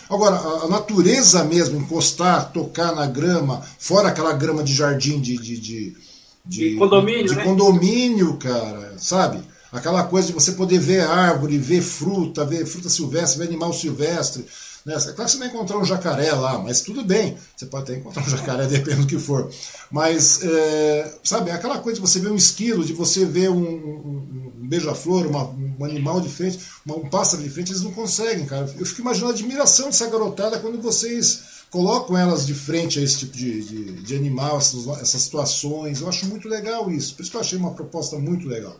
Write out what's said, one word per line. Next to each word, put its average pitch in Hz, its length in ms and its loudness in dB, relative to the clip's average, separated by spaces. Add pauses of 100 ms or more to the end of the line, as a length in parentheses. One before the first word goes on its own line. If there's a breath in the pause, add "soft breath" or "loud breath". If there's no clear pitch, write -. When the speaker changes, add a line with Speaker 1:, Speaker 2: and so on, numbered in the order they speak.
Speaker 1:
Agora, 202 260 4
a, 160 300 -2
a - 20 -2
natureza 208 760 4
mesmo, 151 340 2
encostar, 160 720 2
tocar 170 420 -2
na 147 120 0
grama, 143 580 0 (140 loud breath)
fora 190 320 4
aquela 156 240 0
grama 151 280 0
de 135 120 0
jardim 143 480 2
de, 123 160 -2
de, 117 200 -8
de, 107 400 -10 (480 soft breath)
de, 180 260 0
Speaker 2:
De - 40 -2
condomínio, 202 540 6
Speaker 1:
de - 60 2
Speaker 2:
né? - 100 0
Speaker 1:
condomínio, 196 920 6
cara, 107 600 -4
sabe? 175 440 0 (300 soft breath)
Aquela 165 320 0
coisa 180 240 2
de 175 60 -4
você 160 180 2
poder 180 280 4
ver 180 220 4
árvore, 156 560 4
ver 151 240 4
fruta, 175 640 -2
ver 156 220 -2
fruta 175 240 -6
silvestre, 151 500 0
ver 170 80 -4
animal 170 240 -2
silvestre, 147 760 -2 (400 loud breath)
né? 156 100 -6
É 143 40 -2 (140)
claro 226 120 -6
que - 60 2
você 277 60 0
vai 254 100 -6
encontrar 214 300 -4
um 190 80 0
jacaré 165 480 0
lá, 131 240 0
mas 117 240 -2
tudo 233 220 -6
bem, 190 340 2 (180 loud breath)
você 131 120 -14
pode 135 160 -8
até 127 120 -8
encontrar - 280 -8
um 139 60 -2
jacaré, 131 360 -2
<laughs> - 20 0
depende 135 340 2
do 139 60 4
que 147 120 0
for. 139 300 -2 (400 loud breath)
Mas, 165 540 2
é, 156 680 2 (100)
sabe, 185 280 0
aquela 233 280 -4
coisa 214 220 -4
de - 40 -
você 185 140 4
ver 202 120 0
um 214 40 2
esquilo, 202 480 2
de 151 100 -4
você 175 320 0
ver 180 240 2
um, 180 120 2
um, 147 880 -8 (100)
um 123 60 -10
beija-flor, 156 600 0
uma, 143 160 -2 (360)
um 143 60 -6
animal 151 360 -2
de 151 80 -4
frente, 180 300 -4 (260 loud breath)
uma, 143 100 -8
um 156 140 -8
pássaro 170 340 0
de 143 60 -8
frente, 175 220 -6
eles 185 120 -4
não 208 80 -6
conseguem, 214 540 -2
cara. 139 340 -6
Eu 180 60 -6
fico - 160 -8
imaginando 240 320 0
a - 20 -6
admiração 262 520 2
dessa 233 220 0
garotada 220 500 -2
quando 226 220 -6
vocês - 880 -2
colocam 180 480 0
elas 170 300 2
de 143 80 -2
frente 156 440 -2
a 143 40 0
esse 139 160 0
tipo - 160 -10
de, 120 280 -6
de, 104 280 -10 (120)
de 117 120 -6
animal, 139 420 -2
essas, 127 300 0 (140)
essas 135 220 0
situações. 147 800 -4
Eu 170 80 -6
acho 180 180 -4
muito 214 200 -10
legal 220 420 -4
isso. 147 260 -4
Por - 80 -16
isso - 80 -12
que 240 60 -8
eu 220 40 -6
achei 185 180 -4
uma 175 140 -4
proposta 151 440 -10
muito 151 300 -4
legal. 107 320 -10